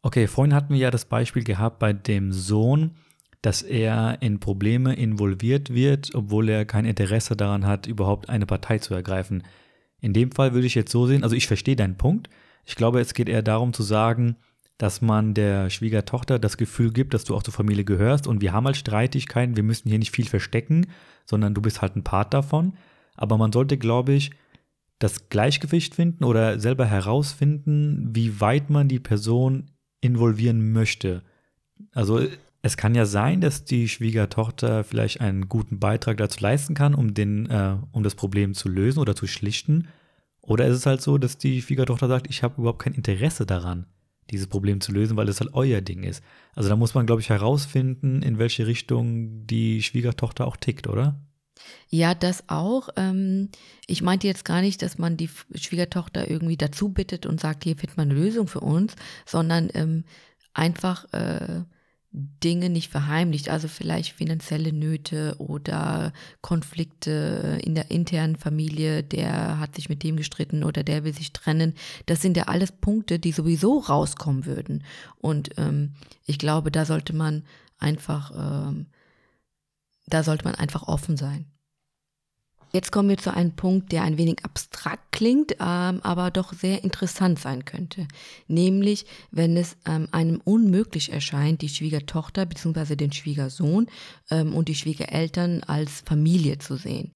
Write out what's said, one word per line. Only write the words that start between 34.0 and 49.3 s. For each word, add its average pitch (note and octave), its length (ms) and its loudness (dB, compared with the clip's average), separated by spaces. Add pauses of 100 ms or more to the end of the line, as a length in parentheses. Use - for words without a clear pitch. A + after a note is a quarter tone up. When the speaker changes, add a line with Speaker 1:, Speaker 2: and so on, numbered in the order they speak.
Speaker 1:
vielleicht A2 380 -2
einen G2 280 0
guten G#2+ 300 -2
Beitrag G#2 380 0
dazu G#2 240 -2
leisten C#3+ 320 0
kann, C#3+ 200 4
um A#2+ 200 2
den, G#2 360 0
äh, G2 280 0 (140)
um G#2+ 120 0
das G#2 120 0
Problem G2 380 0
zu - 160 -4
lösen G#2+ 300 2
oder A2 160 2
zu F#2+ 120 -6
schlichten. D3+ 600 0 (540)
Oder A#2 260 2
ist B2 100 4
es B2+ 80 -2
halt C3+ 160 4
so, C#3+ 160 4
dass B2+ 200 0
die C3 240 0
Schwiegertochter B2+ 460 0
sagt, C3 220 0
„Ich - 140 -4
habe B2 180 -2
überhaupt A#2 220 -2
kein C#3 100 -2
Interesse G#2+ 520 0
daran, F2+ 420 -2 (420)
dieses F#2+ 180 -4
Problem G2 340 0
zu - 100 -6
lösen, G#2+ 260 2
weil G#2+ 80 2
das G2+ 140 0
halt C#3+ 140 -2
euer B2+ 280 2
Ding F#2 220 -8
ist.“ F#2 200 -8 (320)
Also G2+ 140 0
da G#2 60 4
muss A2+ 180 4
man, B2 140 2
glaub A#2 120 4
ich, G#2+ 100 -6
herausfinden, C3 920 0
in A#2+ 160 0
welche A2+ 300 0
Richtung A#2 800 -2